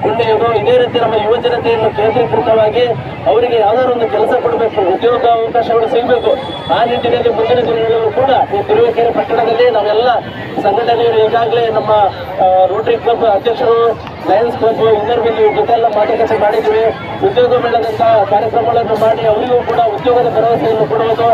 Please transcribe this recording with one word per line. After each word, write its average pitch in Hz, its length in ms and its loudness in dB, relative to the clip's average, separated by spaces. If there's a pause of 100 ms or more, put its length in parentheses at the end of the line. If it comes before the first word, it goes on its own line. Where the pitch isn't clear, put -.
ಕೊಂಡೊಯ್ಯುವುದು. 226 500 0
ಇದೇ 240 240 2
ರೀತಿ 240 220 0
ನಮ್ಮ 226 140 0
ಯುವ 214 220 0
ಜನತೆಯನ್ನು 233 540 0
ಕೇಂದ್ರೀಕೃತವಾಗಿ 220 960 0 (440)
ಅವರಿಗೆ 233 300 2
ಯಾವ್ದಾದ್ರು 240 340 2
ಒಂದು 233 160 -2
ಕೆಲಸ 247 320 0
ಕೊಡಬೇಕು, 226 400 -2
ಉದ್ಯೋಗ 233 440 0
ಅವಕಾಶಗಳು 226 640 0
ಸಿಗಬೇಕು. 233 440 0 (420)
ಆ 208 100 2
ನಿಟ್ಟಿನಲ್ಲಿ 240 460 -2
ಮುಂದಿನ 226 300 0
ದಿನಗಳಲ್ಲೂ 226 500 0
ಕೂಡ 208 500 0
ಈ - 20 -2
ತುರುವೇಕೆರೆ 226 500 2
ಪಟ್ಟಣದಲ್ಲಿ 226 580 0
ನಾವೆಲ್ಲ 214 500 0 (420)
ಸಂಘಟನೆಗಳು 226 640 2
ಈಗಾಗಲೇ 233 420 0
ನಮ್ಮ, 214 240 -2
ಆ, 185 760 2
ರೋಟರಿ 226 320 0
ಕ್ಲಬ್ 226 280 -2
ಅಧ್ಯಕ್ಷರು, 233 640 0 (420)
ಲಯನ್ಸ್ 214 280 0
ಕ್ಲಬ್, 226 240 0
ಇನ್ನರ್ 220 380 0
ವೀಲ್ 220 200 -2
ಇವ್ರ 214 160 2
ಜೊತೆ 214 180 0
ಎಲ್ಲ 226 120 0
ಮಾತುಕತೆ 220 520 0
ಮಾಡಿದ್ವಿ. 214 480 0 (420)
ಉದ್ಯೋಗ 247 360 2
ಮೇಳದಂತ 226 380 -2 (280)
ಕಾರ್ಯಕ್ರಮಗಳನ್ನು 226 680 0
ಮಾಡಿ 220 320 0
ಅವರಿಗೂ 240 340 0
ಕೂಡ 233 180 -2
ಉದ್ಯೋಗದ 240 560 0
ಭರವಸೆಯನ್ನು 220 500 0
ಕೊಡುವುದು 226 480 0